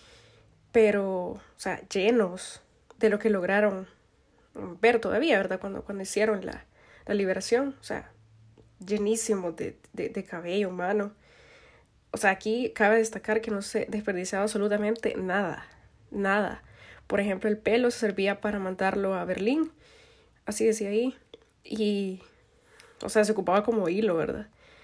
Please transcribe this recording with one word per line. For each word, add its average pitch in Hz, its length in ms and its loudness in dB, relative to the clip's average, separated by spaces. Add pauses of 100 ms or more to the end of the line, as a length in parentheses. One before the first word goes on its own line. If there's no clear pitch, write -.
(720)
pero, 208 340 6
o 185 360 -6 (140)
sea, - 320 -6
llenos 196 720 0 (380)
de 220 100 4
lo 208 100 2
que 220 100 2
lograron 190 580 2 (920)
ver 233 180 6
todavía, 220 380 2
¿verdad? 190 220 -2
Cuando, 196 240 -8
cuando 196 200 -8
hicieron 208 420 -2
la, - 200 -12 (400)
la 214 80 -4
liberación, 208 640 0
o - 40 -20
sea, - 280 -10 (760)
llenísimo 202 680 -2
de, - 240 -10 (160)
de, - 160 -4
de 196 140 -8
cabello 180 460 -4
humano. 202 440 -2 (960)
O - 60 -8
sea, 202 140 4
aquí 220 420 0
cabe 214 240 6
destacar 220 440 0
que 220 100 -6
no 202 100 -4
se 202 240 -4
desperdiciaba 196 580 -4
absolutamente 208 720 0
nada, 185 500 -2 (460)
nada. 196 520 0 (440)
Por 202 120 0
ejemplo, 202 300 0
el 214 80 0
pelo 240 340 2
se - 80 -4
servía 196 420 0
para 208 180 -2
mandarlo 190 540 0
a 175 120 -4
Berlín, 220 460 0 (720)
así 214 200 0
decía 214 240 2
ahí, 233 280 0 (460)
y, 202 580 -2 (800)
o - 60 -4
sea, 214 140 4
se 208 80 2
ocupaba 196 320 2
como 208 260 0
hilo, 196 260 0
¿verdad? 185 320 -4 (360)